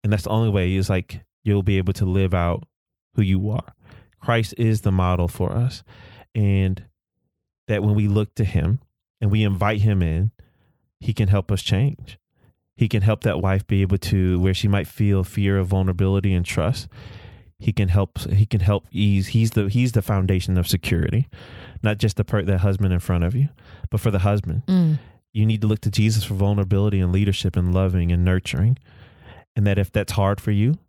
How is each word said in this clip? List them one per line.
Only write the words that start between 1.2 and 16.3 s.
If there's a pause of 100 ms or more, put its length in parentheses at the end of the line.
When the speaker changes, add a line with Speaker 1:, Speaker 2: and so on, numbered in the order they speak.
Speaker 1:
you'll
be
able
to
live
out (500)
who
you
are. (460)
Christ
is
the
model
for
us. (520)
And (840)
that
when
we
look
to
him (400)
and
we
invite
him
in, (680)
he
can
help
us
change. (580)
He
can
help
that
wife
be
able
to,
where
she
might
feel
fear
of
vulnerability